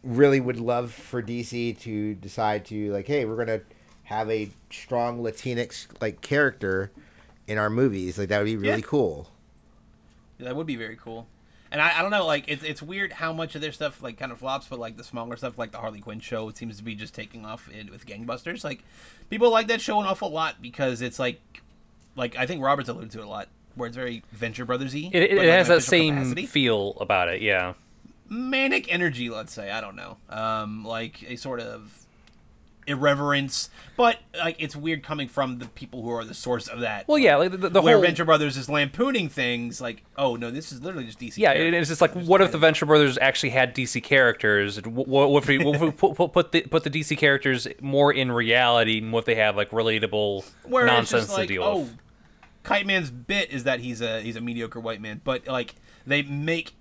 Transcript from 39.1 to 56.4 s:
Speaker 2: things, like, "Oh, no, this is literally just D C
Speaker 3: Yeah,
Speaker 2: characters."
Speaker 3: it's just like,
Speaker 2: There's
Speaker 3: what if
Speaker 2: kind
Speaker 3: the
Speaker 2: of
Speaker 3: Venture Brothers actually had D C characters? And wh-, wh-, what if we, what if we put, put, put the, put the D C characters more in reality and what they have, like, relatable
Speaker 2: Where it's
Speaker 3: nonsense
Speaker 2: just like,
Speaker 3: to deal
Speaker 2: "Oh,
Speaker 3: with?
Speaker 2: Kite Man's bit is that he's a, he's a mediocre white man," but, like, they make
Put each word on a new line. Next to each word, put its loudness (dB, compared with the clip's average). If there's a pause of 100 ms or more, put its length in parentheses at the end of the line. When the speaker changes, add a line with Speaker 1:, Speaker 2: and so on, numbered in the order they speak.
Speaker 2:
things, -4
like, -10 (140)
"Oh, 0
no, -8
this -12
is -14
literally -8
just -16
D -12
C -2
Speaker 3:
Yeah, 6
Speaker 2:
characters." 4
Speaker 3:
it's 0
just -2
like, 6
Speaker 2:
There's -6
Speaker 3:
what 8
if 8
Speaker 2:
kind 0
Speaker 3:
the -2
Speaker 2:
of -2
Speaker 3:
Venture 6
Brothers 6
actually 2
had 2
D -2
C -2
characters? 4
And -12 (100)
wh-, -2
wh-, -6
what 6
if -2
we, 4
what 2
if 0
we 2
put, 2
put, 2
put 2
the, 4
put 0
the -4
D -4
C -2
characters 2 (120)
more 4
in 0
reality 4
and -4
what 0
they 2
have, 2
like, -2
relatable 0 (200)
Speaker 2:
Where 2
it's 6
Speaker 3:
nonsense 2
Speaker 2:
just -4
like, -2
Speaker 3:
to -2
deal -2
Speaker 2:
"Oh, 0
Speaker 3:
with? -8 (640)
Speaker 2:
Kite 0
Man's 0
bit -4
is -6
that 0
he's -8
a, -4
he's -8
a -10
mediocre -8
white -8
man," -12
but, -4
like, -6 (320)
they 0
make -4